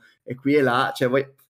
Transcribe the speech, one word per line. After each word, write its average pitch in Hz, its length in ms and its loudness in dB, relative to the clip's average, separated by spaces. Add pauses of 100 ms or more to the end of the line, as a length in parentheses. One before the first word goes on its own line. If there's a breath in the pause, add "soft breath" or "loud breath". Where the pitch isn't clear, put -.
(240 soft breath)
e - 100 -12
qui 139 220 -2
e 147 80 4
là, 123 320 0
cioè 127 120 -2
voi, 131 160 0 (280)